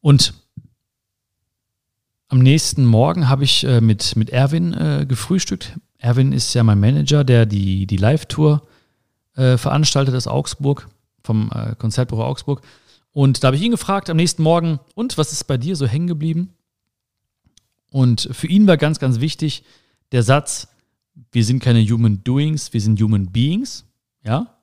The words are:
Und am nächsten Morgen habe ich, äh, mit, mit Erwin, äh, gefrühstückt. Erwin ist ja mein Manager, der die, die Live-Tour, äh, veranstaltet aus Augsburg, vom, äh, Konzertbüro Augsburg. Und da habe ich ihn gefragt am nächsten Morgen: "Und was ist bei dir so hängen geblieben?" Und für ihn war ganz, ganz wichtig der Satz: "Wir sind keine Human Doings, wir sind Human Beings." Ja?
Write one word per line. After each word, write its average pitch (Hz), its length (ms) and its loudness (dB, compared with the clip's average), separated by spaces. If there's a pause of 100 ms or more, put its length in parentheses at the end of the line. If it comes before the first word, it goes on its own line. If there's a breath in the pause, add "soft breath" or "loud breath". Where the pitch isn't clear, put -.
Und 139 260 4 (2000)
am 131 100 0
nächsten 135 460 4
Morgen 135 420 2
habe 135 160 0
ich, - 220 0
äh, 123 160 2
mit, 110 340 0
mit 107 140 -2
Erwin, 160 440 0
äh, 147 320 -2
gefrühstückt. - 720 -4 (200)
Erwin 131 340 2
ist 131 220 -4
ja 120 100 2
mein 104 160 4
Manager, 139 460 2
der 120 200 4
die, 98 400 -2
die 95 120 -2
Live-Tour, 151 680 0 (680 soft breath)
äh, 127 220 2
veranstaltet 139 580 0
aus 127 120 -4
Augsburg, 139 600 -4 (380)
vom, 110 280 -2
äh, 110 220 -6
Konzertbüro 117 480 -4
Augsburg. 131 380 -6 (500 soft breath)
Und 139 320 2
da 135 40 4
habe 135 100 2
ich 170 60 -2
ihn 240 80 0
gefragt 196 380 -4
am 170 60 -2
nächsten 165 280 0
Morgen: 165 360 0 (160)
"Und 240 220 -6
was 156 160 -4
ist - 100 -10
bei 135 140 -4
dir 160 180 -4
so 139 120 -4
hängen 156 200 -4
geblieben?" 165 460 -4 (1400)
Und 123 400 2
für - 160 -8
ihn 202 180 4
war 175 120 4
ganz, 147 220 -2
ganz 123 200 0
wichtig 151 460 -6 (480 soft breath)
der 123 100 2
Satz: 139 460 -2 (640)
"Wir 117 100 2
sind 123 160 0
keine 117 260 4
Human 110 380 0
Doings, 143 480 -2
wir 117 80 -4
sind 104 220 0
Human 101 320 0
Beings." 160 500 -2 (400)
Ja? 139 400 -6